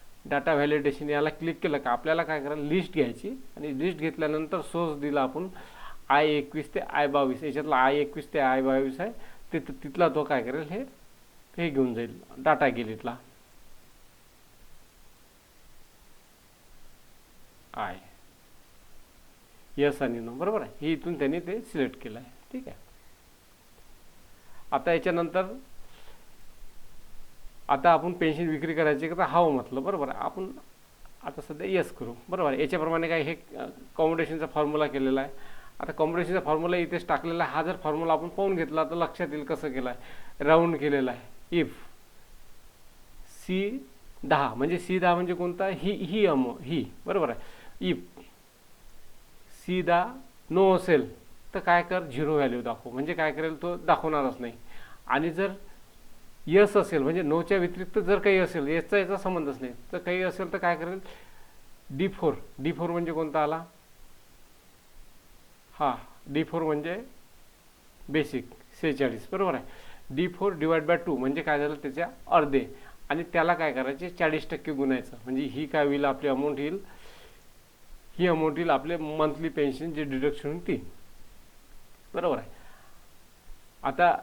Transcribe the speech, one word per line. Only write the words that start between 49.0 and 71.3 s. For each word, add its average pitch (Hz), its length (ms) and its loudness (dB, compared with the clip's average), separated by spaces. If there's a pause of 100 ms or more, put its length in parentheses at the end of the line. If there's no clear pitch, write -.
सी 180 240 -2
दहा 175 300 4 (380)
नो 190 240 8
असेल 160 340 4 (460)
तर 196 40 -2
काय 175 240 6
कर, 180 220 -2
झिरो 147 300 0
व्हॅल्यू 123 280 2
दाखव, 117 280 -6
म्हणजे 143 240 -2
काय 156 180 2
करेल 156 300 -4
तो, 175 140 -2
दाखवणारच 147 640 2
नाही. 117 120 -6 (540)
आणि 151 240 2
जर 185 220 -2 (960)
यस 202 300 8
असेल, 165 260 4
म्हणजे 165 200 2
नोच्या 165 360 2
व्यतिरिक्त 180 400 -2
जर 196 200 4
काही 196 200 6
असेल, 165 300 2
याचा, 165 300 2
याचा 190 180 2
संबंधच 160 440 -2
नाही, 127 120 -6 (200)
तर 180 60 -4
काही 180 240 0
असेल 180 300 -2
तर 196 60 -2
काय 175 180 2
करेल, 175 220 -6 (920)
डी 156 180 0
फोर. 170 260 0 (240)
डी 147 140 0
फोर 165 180 -2
म्हणजे 170 220 -2
कोणता 156 300 0
आला? 156 200 0 (2000)
हा, 139 200 2 (320)
डी 143 180 0
फोर 165 180 -4
म्हणजे 160 380 -2 (1080)
बेसिक 143 420 0 (300)
सेहेचाळीस, 131 520 0
बरोबर 185 220 2
आहे. - 600 -10
डी 175 120 4
फोर 190 240 0
डिवाइड 160 340 2
बाय 170 100 6
टू 170 200 -2
म्हणजे 139 260 0